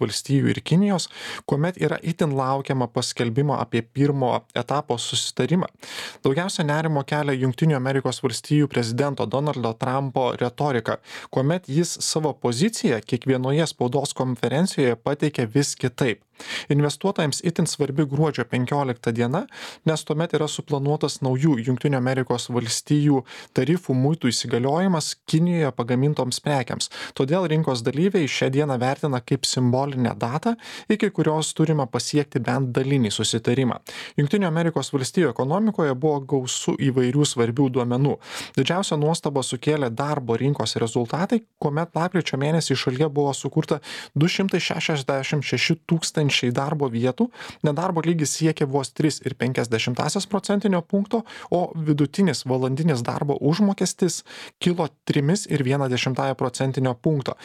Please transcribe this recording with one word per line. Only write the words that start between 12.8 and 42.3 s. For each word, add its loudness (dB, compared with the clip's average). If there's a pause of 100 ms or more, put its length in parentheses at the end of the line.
kiekvienoje 0
spaudos -2
konferencijoje 0
pateikia 0
vis 2
kitaip. -2 (520)
Investuotojams 0
itin 0
svarbi 0
gruodžio 0
penkiolikta 0
diena, 0 (420)
nes 0
tuomet -2
yra 0
suplanuotas -2
naujų 2
Jungtinių 2
Amerikos 0
Valstijų 2 (340)
tarifų 0
muitų 2
įsigaliojimas 0 (180)
Kinijoje 2
pagamintoms 0
prekiams. -2 (240)
Todėl 0
rinkos 0
dalyviai 2
šią 0
dieną 0
vertina 0
kaip -2
simbolinę 2
datą, -2 (340)
iki 2
kurios 0
turima 2
pasiekti -2
bent -2
dalinį 2
susitarimą. 0 (400)
Jungtinių 2
Amerikos 0
Valstijų 2
ekonomikoje 2
buvo 0
gausu -2
įvairių 4
svarbių 2
duomenų. 2 (400)
Didžiausią 0
nuostabą 0
sukėlė 0
darbo -2
rinkos 0
rezultatai, 0 (180)
kuomet 0
lapkričio 0